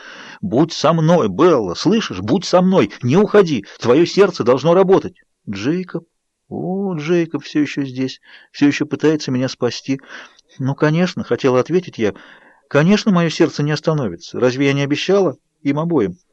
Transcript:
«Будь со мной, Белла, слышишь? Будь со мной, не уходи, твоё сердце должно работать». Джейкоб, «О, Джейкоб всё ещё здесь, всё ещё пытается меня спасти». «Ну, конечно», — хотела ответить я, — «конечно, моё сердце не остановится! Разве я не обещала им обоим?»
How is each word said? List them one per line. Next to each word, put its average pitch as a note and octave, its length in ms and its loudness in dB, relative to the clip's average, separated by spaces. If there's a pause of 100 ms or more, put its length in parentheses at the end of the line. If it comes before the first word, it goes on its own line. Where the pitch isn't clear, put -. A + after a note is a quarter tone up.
(400)
«Будь D3 320 0
со D3+ 200 0
мной, D#3+ 360 2
Белла, A2 460 2
слышишь? D#3+ 460 -2
Будь C#3 240 -2
со F3+ 180 2
мной, F#3 300 2 (100)
не C3 140 0
уходи, F#3+ 500 2 (120)
твоё C#3 280 4
сердце F3 360 0
должно C3 320 2
работать». F#3 420 2 (320)
Джейкоб, D#3+ 560 -6 (440)
«О, F3+ 460 -6
Джейкоб E3 480 -2
всё - 180 -4
ещё C#3+ 240 -4
здесь, C3 360 -6 (320)
всё - 140 2
ещё C#3+ 200 0
пытается D3 440 -2
меня B2+ 180 -2
спасти». C3 520 -6 (580)
«Ну, C3+ 160 -2
конечно», — D#3 500 0
хотела B2+ 340 0
ответить D#3 400 -2
я, — G#2 160 -2 (540)
«конечно, F#3+ 420 2
моё E3+ 200 2
сердце D#3 320 0
не D3 100 -2
остановится! C#3 680 -4
Разве B2+ 280 2
я C#3 60 2
не C#3 100 -2
обещала D3 540 0 (260)
им C#3+ 160 -2
обоим?» C#3+ 380 -2 (160)